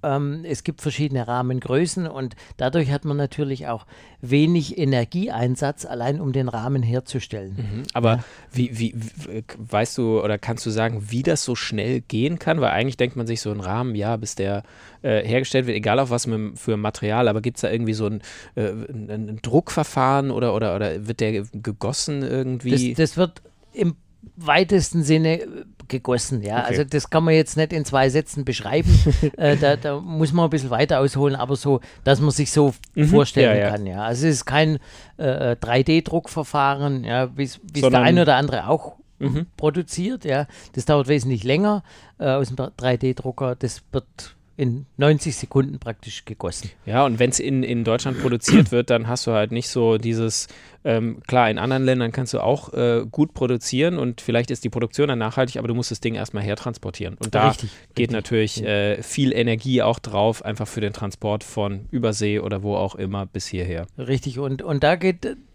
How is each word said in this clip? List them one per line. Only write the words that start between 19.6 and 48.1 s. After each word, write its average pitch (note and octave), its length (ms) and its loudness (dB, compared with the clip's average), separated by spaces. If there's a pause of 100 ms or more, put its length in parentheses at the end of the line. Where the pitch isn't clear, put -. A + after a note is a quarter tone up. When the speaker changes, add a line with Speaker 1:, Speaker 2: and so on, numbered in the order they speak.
Speaker 2:
oder, A#2 240 0
oder, A2 220 0
oder G2 320 -4
wird A#2 120 -8
der A2 120 0 (200)
gegossen A#2 720 -6
irgendwie? B2+ 720 0
Speaker 1:
Das, B2 40 -6 (140)
das - 60 -6
wird F3 240 0 (320)
im F3+ 220 0 (420)
weitesten E3 680 4
Sinne D#3+ 380 4 (460)
gegossen, B2 540 -2
ja. G#2 200 -2
Speaker 2:
Okay. B2 80 -2
Speaker 1:
Also D3 140 0
das C#3 280 -2
kann D#3+ 120 4
man D#3+ 120 6
jetzt D#3 220 4
nicht D#3 140 0
in D3+ 140 -2
zwei C3+ 240 4
Sätzen C#3+ 340 -2
beschreiben. C3+ 460 0 (280)
Speaker 2:
<laughs> - 200 0
Speaker 1:
Äh, C#3+ 200 4
da, C#3+ 180 4
da D3 240 -4
muss D#3+ 340 -2
man E3+ 120 4
ein D#3 40 2
bisschen C3+ 220 -2
weiter C3 280 4
ausholen, C#3 360 2
aber C3 200 -2
so, C3+ 240 2 (240)
dass C3+ 180 6
man D3 100 4
sich C#3+ 200 0
so C#3+ 220 4 (220)
Speaker 2:
Mhm. D3+ 120 4
Speaker 1:
vorstellen C3+ 500 6
Speaker 2:
Ja, G2+ 80 2
ja. G2+ 40 2
Speaker 1:
kann, G#2 160 -2
ja. F#2+ 180 -6
Also A#2+ 240 -2
es D#3 80 4
ist A#2+ 100 -6
kein, D3+ 340 2 (380)
äh, B2 400 0
drei B2 260 2
D D#3+ 180 4
Druckverfahren, C#3+ 1040 -2
ja, B2 340 0
wie's, C#3 260 -4
wie's F3+ 100 -18
der D3 100 -2
Speaker 2:
Sondern C3 200 6
Speaker 1:
ein E3+ 160 6
oder D3+ 160 6
andere B2+ 320 0
auch - 280 0 (240)
Speaker 2:
Mhm. C#3 260 -2 (120)
Speaker 1:
produziert, F3 680 -2
ja. C#3+ 220 0 (260)
Das B2+ 120 -4
dauert D3 220 4
wesentlich B2+ 360 2
länger, F#3 400 2 (340)
äh, - 80 -4
aus C3+ 280 2
dem B2+ 40 -8 (200)
drei B2+ 200 2
D B2+ 160 0
Drucker. B2+ 420 -4
Das - 260 -6 (100)
wird - 440 -8 (220)
in C3 280 -2 (100)
neunzig D3 400 2
Sekunden C#3 440 -2
praktisch - 440 -12
gegossen. G2 460 -8 (160)
Speaker 2:
Ja, B2 200 4
und A#2 140 0
wenn's B2 220 2
in, C3 220 0
in A#2 200 -2
Deutschland A2+ 380 0